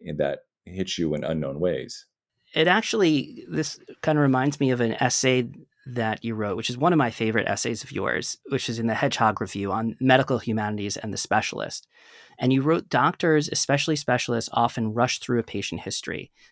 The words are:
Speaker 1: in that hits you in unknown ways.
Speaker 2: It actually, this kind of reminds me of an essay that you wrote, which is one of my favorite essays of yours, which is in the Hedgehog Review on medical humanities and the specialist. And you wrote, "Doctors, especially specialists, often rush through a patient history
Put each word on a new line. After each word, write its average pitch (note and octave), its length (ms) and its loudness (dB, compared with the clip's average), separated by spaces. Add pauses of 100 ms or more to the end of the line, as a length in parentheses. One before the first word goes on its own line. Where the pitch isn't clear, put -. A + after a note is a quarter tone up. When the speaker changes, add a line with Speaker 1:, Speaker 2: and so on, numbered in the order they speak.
Speaker 1:
in D#2 180 -8
that C#2 220 -2 (240)
hits F2+ 340 -6
you D#2 160 0
in D2 100 -4
unknown D2 360 -4
ways. E2 460 -4 (480)
Speaker 2:
It D#3+ 120 2
actually, F3 800 0
this D3+ 300 -4 (220)
kind D#3 160 2
of D3 60 4
reminds C3+ 360 2
me C3+ 120 2
of B2 100 2
an A#2 140 2
essay B2+ 560 2 (380)
that A2+ 360 -2
you A2+ 100 -4
wrote, G#2 220 -2
which A2+ 140 -4
is B2 80 -8
one E3+ 160 4
of D#3+ 40 6
my B2 120 4
favorite A2 360 2
essays A2 380 -2
of - 80 -16
yours, - 540 -2
which - 240 -2
is A2+ 80 -4
in A2+ 80 -2
the A2+ 80 2
Hedgehog A2 460 2
Review G2 300 -4
on A2 300 -2
medical C3 380 4
humanities G#2 580 -2
and G#2+ 160 -6
the G2 60 -4
specialist. - 680 -2 (520)
And B2+ 160 2
you C3+ 80 4
wrote, D#3+ 260 0
"Doctors, D3+ 640 2
especially C#3+ 460 0
specialists, B2 580 -2
often A#2 400 0
rush A#2+ 240 0
through A#2+ 220 0
a A2 40 -4
patient - 380 -6
history - 500 -8 (200)